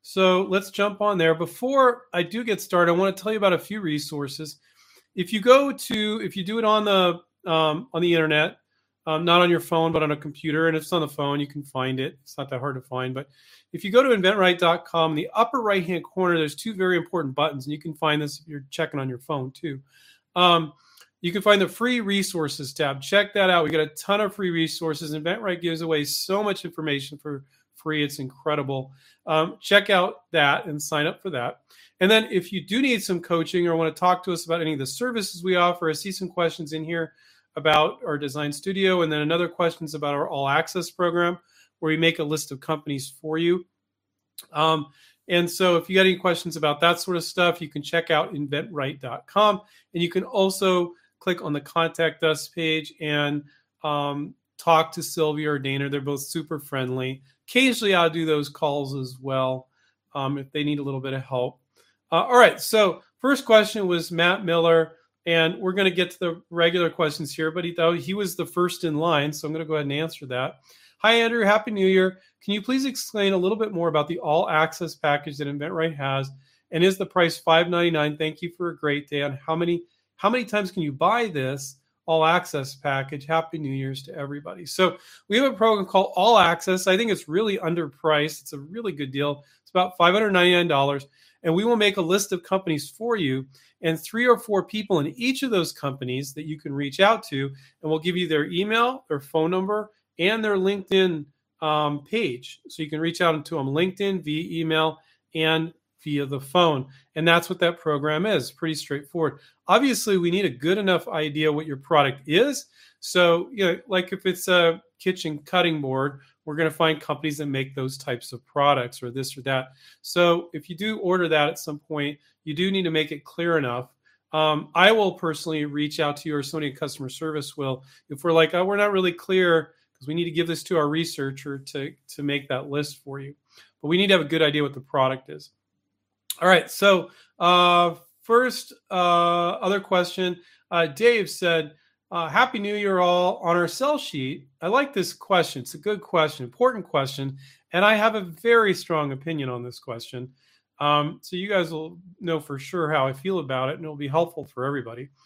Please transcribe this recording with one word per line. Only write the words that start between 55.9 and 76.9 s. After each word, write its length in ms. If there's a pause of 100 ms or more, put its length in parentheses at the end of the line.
both 200
super 380
friendly. 600 (280)
Occasionally, 460
I'll 140
do 160
those 220
calls 480
as 240
well, 480 (480)
um, 220
if 140
they 120
need 160
a 40
little 180
bit 120
of 100
help. 360 (520)
Uh, 120
all 140
right, 240
so 400 (180)
first 240
question 440
was 240
Matt 340
Miller, 480 (320)
and 340
we're 140
gonna 180
get 200
to 80
the 300
regular 400
questions 460
here, 160
but 140
he, 80
though, 200
he 200
was 220
the 100
first 380
in 140
line, 360
so 140
I'm 60
gonna 120
go 80
ahead 120
and 80
answer 340
that. 340 (380)
"Hi, 140
Andrew. 300
Happy 280
New 160
Year. 320 (240)
Can 100
you 80
please 240
explain 480
a 40
little 200
bit 160
more 160
about 180
the 120
All 280
Access 480
package 420
that 100
InventRight 480
has, 340 (400)
and 140
is 140